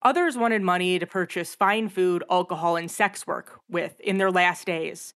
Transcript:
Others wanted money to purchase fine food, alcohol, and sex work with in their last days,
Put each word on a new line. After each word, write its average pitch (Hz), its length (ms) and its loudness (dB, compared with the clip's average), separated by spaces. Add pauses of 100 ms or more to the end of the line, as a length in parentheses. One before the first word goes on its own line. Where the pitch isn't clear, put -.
Others 277 380 2
wanted 226 240 2
money 180 360 2
to 170 80 -6
purchase 175 480 -4
fine 208 360 0
food, 180 400 0
alcohol, 170 460 0
and 170 140 -4
sex 202 360 -2
work - 420 -8
with 170 320 -6
in 190 160 -2
their 190 140 2
last 175 360 2
days, 165 520 -6